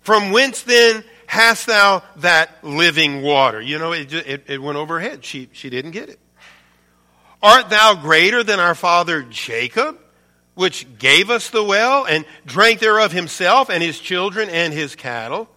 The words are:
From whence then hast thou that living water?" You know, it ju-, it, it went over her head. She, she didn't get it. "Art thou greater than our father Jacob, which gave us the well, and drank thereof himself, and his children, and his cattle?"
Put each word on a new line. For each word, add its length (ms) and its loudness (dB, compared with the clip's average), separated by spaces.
From 300 0
whence 300 0
then 420 4
hast 400 0
thou 380 2
that 460 0
living 600 0
water?" 360 2
You 200 -8
know, 140 -6
it 120 -8
ju-, 180 -10
it, 240 -12
it 140 -10
went 160 -8
over 220 -6
her 100 -8
head. 160 -16
She, 280 -14
she 160 -16
didn't 220 -8
get 180 -14
it. 100 -20
"Art 280 6
thou 240 4
greater 500 2
than 160 -2
our 160 0
father 460 0
Jacob, 760 -6
which 420 -6
gave 320 2
us 200 -2
the 140 -2
well, 420 0
and 200 -2
drank 340 2
thereof 320 2
himself, 580 0
and 120 -2
his 180 -6
children, 500 -6
and 240 -4
his 220 -8
cattle?" 600 -10